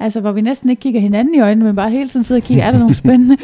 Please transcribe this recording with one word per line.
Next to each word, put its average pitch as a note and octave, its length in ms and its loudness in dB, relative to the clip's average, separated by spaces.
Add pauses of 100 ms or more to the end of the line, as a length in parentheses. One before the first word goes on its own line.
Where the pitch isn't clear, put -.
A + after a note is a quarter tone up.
Altså, A3 200 -4
hvor G3+ 120 -4
vi G3+ 80 -4
næsten B3 300 -2
ikke B3+ 100 -4
kigger A#3+ 200 -2
hinanden G#3 340 0
i C#4+ 60 4
øjnene, G#3+ 240 2
men G#3 120 0
bare G#3 140 -2
hele C4+ 180 -4
tiden B3 160 -4
sidder B3 160 0
og - 60 -8
kigger, A#3+ 180 2
er A3 60 0
der B3+ 80 2
nogen A#3 160 2
spændende? B3+ 500 2